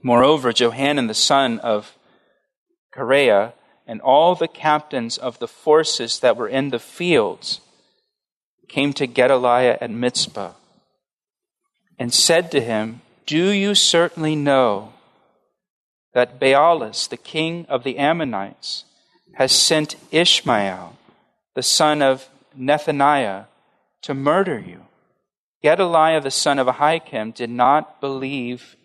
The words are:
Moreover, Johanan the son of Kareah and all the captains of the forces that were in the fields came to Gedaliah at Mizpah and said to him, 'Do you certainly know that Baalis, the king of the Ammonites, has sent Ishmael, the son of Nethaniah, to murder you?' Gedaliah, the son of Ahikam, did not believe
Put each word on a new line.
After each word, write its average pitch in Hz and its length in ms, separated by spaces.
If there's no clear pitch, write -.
Moreover, 127 500
Johanan 123 560
the 107 60
son 131 460
of 107 360
Kareah 120 580
and 107 160
all 156 340
the 165 120
captains 151 720
of 127 220
the 117 80
forces 151 720
that 120 180
were 117 100
in 135 220
the 123 100
fields - 800
came 143 240
to 139 140
Gedaliah 123 760
at 120 80
Mizpah 113 640
and 123 160
said 170 380
to 139 100
him, 113 400
'Do 170 240
you 202 260
certainly 165 600
know 127 580
that 123 260
Baalis, 139 680
the 120 100
king 160 520
of 127 140
the 127 140
Ammonites, 139 880
has 131 160
sent 156 440
Ishmael, 101 880
the 127 80
son 151 380
of 135 260
Nethaniah, 139 880
to 147 100
murder 147 460
you?' 87 260
Gedaliah, 160 600
the 139 100
son 143 260
of 127 100
Ahikam, 127 680
did 117 160
not 135 500
believe 135 840